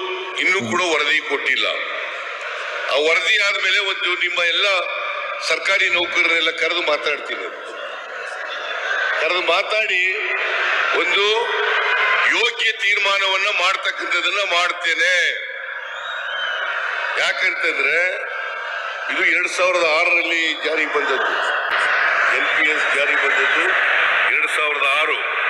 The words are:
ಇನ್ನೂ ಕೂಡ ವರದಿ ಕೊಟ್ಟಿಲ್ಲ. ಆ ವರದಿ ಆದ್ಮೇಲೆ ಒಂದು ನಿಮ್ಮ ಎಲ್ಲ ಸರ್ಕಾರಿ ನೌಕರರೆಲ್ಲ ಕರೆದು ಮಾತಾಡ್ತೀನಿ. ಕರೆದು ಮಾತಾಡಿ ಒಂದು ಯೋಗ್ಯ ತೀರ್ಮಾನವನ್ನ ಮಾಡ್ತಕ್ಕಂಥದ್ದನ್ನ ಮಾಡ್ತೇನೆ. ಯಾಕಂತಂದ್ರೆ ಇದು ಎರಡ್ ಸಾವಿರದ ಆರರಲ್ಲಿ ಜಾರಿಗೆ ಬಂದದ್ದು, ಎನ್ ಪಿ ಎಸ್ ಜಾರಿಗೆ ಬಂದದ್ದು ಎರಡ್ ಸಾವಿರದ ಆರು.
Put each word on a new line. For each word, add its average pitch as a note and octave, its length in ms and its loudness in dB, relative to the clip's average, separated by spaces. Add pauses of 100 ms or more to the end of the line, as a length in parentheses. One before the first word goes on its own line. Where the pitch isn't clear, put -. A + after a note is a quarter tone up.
(440)
ಇನ್ನೂ F3+ 160 4 (120)
ಕೂಡ F3+ 100 2 (120)
ವರದಿ D3 260 4 (120)
ಕೊಟ್ಟಿಲ್ಲ. C3 360 0 (1300)
ಆ - 20 4 (120)
ವರದಿ F#3 280 4 (120)
ಆದ್ಮೇಲೆ G3 320 2 (120)
ಒಂದು F#3 180 -2 (140)
ನಿಮ್ಮ F3 160 0 (140)
ಎಲ್ಲ F#3 140 2 (840)
ಸರ್ಕಾರಿ F#3+ 440 2
ನೌಕರರೆಲ್ಲ E3+ 580 2 (100)
ಕರೆದು E3+ 280 2
ಮಾತಾಡ್ತೀನಿ. D3 560 -2 (1700)
ಕರೆದು F3+ 220 0 (120)
ಮಾತಾಡಿ G3+ 480 2 (1000)
ಒಂದು F#3+ 220 2 (1080)
ಯೋಗ್ಯ A3+ 340 0 (160)
ತೀರ್ಮಾನವನ್ನ G3 680 2 (120)
ಮಾಡ್ತಕ್ಕಂಥದ್ದನ್ನ F#3 840 0 (140)
ಮಾಡ್ತೇನೆ. E3+ 580 2 (2000)
ಯಾಕಂತಂದ್ರೆ D#3+ 760 0 (1160)
ಇದು F3+ 100 -2 (120)
ಎರಡ್ F3+ 220 0
ಸಾವಿರದ F3+ 300 2 (100)
ಆರರಲ್ಲಿ E3 460 2 (220)
ಜಾರಿಗೆ D#3 320 0
ಬಂದದ್ದು, - 360 0 (1040)
ಎನ್ - 180 0
ಪಿ D3 180 2
ಎಸ್ D3 120 0 (100)
ಜಾರಿಗೆ C#3+ 300 2
ಬಂದದ್ದು - 400 2 (680)
ಎರಡ್ C3+ 240 0
ಸಾವಿರದ D3 300 0 (120)
ಆರು. D#3 180 0 (320)